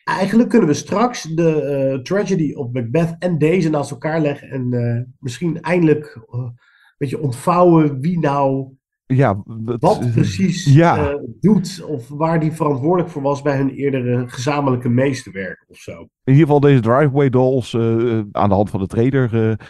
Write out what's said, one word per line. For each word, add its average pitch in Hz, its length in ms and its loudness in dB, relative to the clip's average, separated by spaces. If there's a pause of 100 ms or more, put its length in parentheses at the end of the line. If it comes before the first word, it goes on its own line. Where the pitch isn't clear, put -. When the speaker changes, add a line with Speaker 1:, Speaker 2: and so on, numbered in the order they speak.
Speaker 1:
Eigenlijk 196 460 0
kunnen 208 180 4
we 147 60 2
straks 226 500 -2
de, 160 380 0
eh, 135 400 -2
tragedy 175 520 -2
of 123 180 -8
Macbeth 131 480 -2
en 180 180 -2
deze 160 320 2
naast 147 220 -2
elkaar 156 300 -4
leggen 143 280 -4
en, 127 240 -4
eh, 120 280 -2 (180)
misschien 160 420 -6
eindelijk, 156 580 0 (120)
eh, 120 80 -6
een 123 140 -8 (440)
beetje 131 240 -6
ontvouwen 160 800 2
wie 170 200 -2
nou 139 480 -2 (380)
Speaker 2:
Ja, 120 400 2
dat, 113 360 -6
Speaker 1:
wat 208 200 2
Speaker 2:
eh, 120 100 -2
Speaker 1:
precies, - 540 0
Speaker 2:
ja. 147 440 4
Speaker 1:
eh, 143 60 -4 (240)
doet 185 480 0
of 131 220 -10
waar 160 300 -2
die 156 120 -2
verantwoordelijk 165 580 -2
voor 143 120 -10
was 135 200 -2
bij 143 160 0
hun 135 120 0
eerdere 127 580 -2
gezamenlijke 127 600 -2
meesterwerk 117 800 -2
of - 100 -20
zo. - 140 -18 (100)
Speaker 2:
In - 60 -20 (260)
ieder 143 80 8
geval 147 180 4
deze 139 220 6
Drive 123 280 2
Away 139 200 2
Dolls, 127 440 0
eh, 117 80 0 (500)
aan 98 180 0
de 95 60 4
hand 101 140 2
van 98 100 -6
de 95 80 -2
trailer, 117 600 0
eh, 110 60 0 (140)